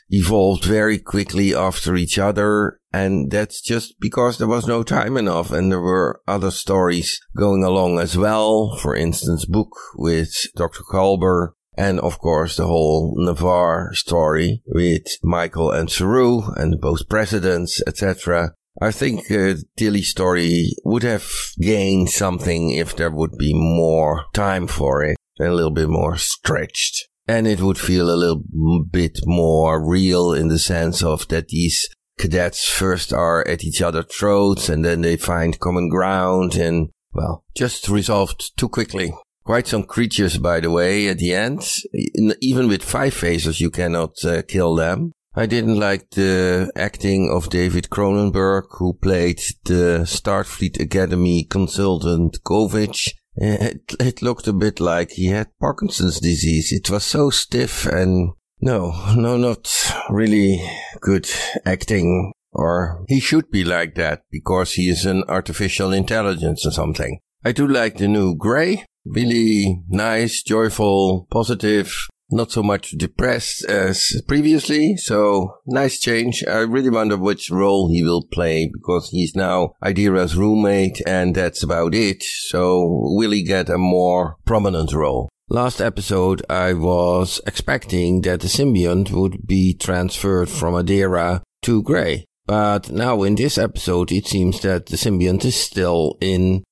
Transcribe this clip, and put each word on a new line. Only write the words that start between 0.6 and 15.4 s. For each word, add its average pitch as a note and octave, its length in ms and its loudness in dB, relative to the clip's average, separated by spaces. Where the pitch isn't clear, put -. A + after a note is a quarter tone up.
very G#2+ 340 2
quickly G2 560 0
after F2+ 400 0
each F2+ 240 0
other. G#2 580 0
And F#2+ 400 0
that's G#2+ 300 -4
just - 400 -4
because B2 360 0
there A2+ 120 -2
was A#2 180 0
no A#2 160 0
time A#2 320 -2
enough F#2 340 0
and F#2 220 0
there F#2 80 0
were F2+ 480 0
other F#2+ 240 0
stories F2+ 680 0
going G2 260 4
along F#2 360 2
as E2+ 180 -2
well. G#2+ 640 2
For C2+ 160 -2
instance, E2 480 -2
book G2+ 280 0
with D#2+ 520 -2
Doctor E2+ 340 -4
Culber F#2 600 2
and, F#2+ 240 0
of - 180 -4
course, E2 380 0
the F2 100 0
whole D#2+ 500 2
Navarre F2 760 2
story E2 760 0
with E2+ 400 0
Michael E2+ 480 0